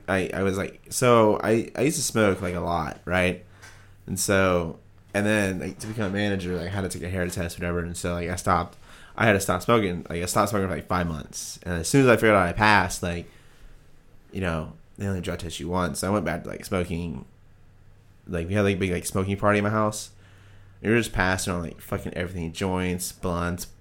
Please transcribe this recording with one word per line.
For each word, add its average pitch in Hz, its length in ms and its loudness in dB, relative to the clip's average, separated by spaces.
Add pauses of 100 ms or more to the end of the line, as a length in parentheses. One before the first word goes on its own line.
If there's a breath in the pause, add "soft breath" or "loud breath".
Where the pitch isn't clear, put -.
I, 92 260 0
I 98 100 -2
was 95 160 0
like, - 200 -6 (100)
so 117 540 6
I, 113 320 2
I 95 60 -2
used 147 160 2
to 135 60 -2
smoke, 101 380 2
like, 90 140 -2
a 85 40 -4
lot, 85 440 -2
right? 90 400 0 (640 soft breath)
And 90 140 -6
so, 92 580 2 (360)
and 104 120 0
then, 101 340 0
like, 95 200 -8
to 107 80 -12
become 107 180 -4
a 92 60 -2
manager, 98 440 -2
like, 85 120 -6
I - 20 -8
had 98 120 -4
to 92 80 -4
take - 120 -8
a 85 80 -8
hair 90 180 -2
test, 87 320 -6
whatever, 87 200 -2
and 85 180 -6
so, 87 160 -4
like, 87 160 -4
I 90 60 -4
stopped. 87 420 0 (400 loud breath)
I 110 80 2
had 110 80 6
to 95 80 4
stop 92 220 0
smoking. 101 460 2
Like, 85 120 -4
I 90 60 -4
stopped 104 240 2
smoking 98 180 0
for, 85 60 -4
like, 73 120 -8
five 90 200 0
months. - 560 -10
And 87 100 -4
as 82 160 -4
soon 139 140 6
as 131 40 6
I 117 80 8
figured 107 200 6
out 92 120 4
I 87 60 -2
passed, 104 500 4
like, 87 260 -6 (1000 soft breath)
you - 80 -8
know, 82 340 -4 (240)
they 101 100 -4
only 95 140 -2
drug 87 180 -6
test 80 200 -10
you 73 80 -8
once. 90 320 -2
So 90 80 -2
I 95 40 0
went 101 140 0
back 82 180 -4
to, 50 60 -12
like, 50 140 -12
smoking. 87 640 -4 (1000)
Like, 85 200 -4
we 95 60 -4
had, 104 80 2
like, 98 160 2
a - 20 -6
big, 95 120 0
like, 87 140 -2
smoking 98 300 -2
party 104 240 4
at 101 40 2
my 104 80 0
house. 107 400 -2 (680 soft breath)
We - 80 0
were 117 60 6
just 113 160 0
passing 95 400 0
on, 87 120 -4
like, - 180 -12
fucking - 320 -6
everything. 85 400 -6
Joints, 92 580 -2
blunts, 87 560 -4 (140)